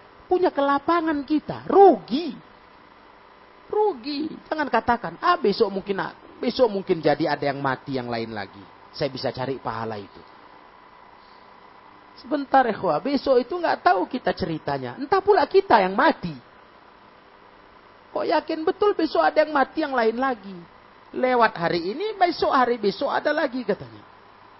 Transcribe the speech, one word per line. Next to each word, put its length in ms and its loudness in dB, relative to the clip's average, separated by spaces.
punya 240 2
kelapangan 720 0
kita, 400 -2
rugi. 720 4
Rugi. 640 -2
Jangan 240 -4
katakan, 480 -2
"Ah, 240 0
besok 320 0
mungkin 240 -6
aku." 280 -8
Besok 320 0
mungkin 320 -2
jadi 320 2
ada 160 -2
yang 80 -4
mati 400 -4
yang 100 -6
lain 220 -6
lagi. 320 -12
Saya 160 -4
bisa 240 -6
cari 240 -6
pahala 400 -6
itu. 240 -16
Sebentar, 480 2
ikhwah. 360 0
Besok 400 2
itu 160 -6
nggak 280 -2
tahu 240 4
kita 240 -4
ceritanya. 640 -6
Entah 240 0
pula 240 4
kita 360 4
yang 120 0
mati. 400 0
Kok 120 -4
yakin 400 -2
betul 320 0
besok 240 0
ada 240 2
yang 80 -10
mati 320 0
yang 80 -6
lain 240 0
lagi? 400 -4
Lewat 400 2
hari 400 -2
ini, 240 -6
besok 320 0
hari 320 2
besok 320 -2
ada 160 0
lagi 320 -2
katanya. 400 -6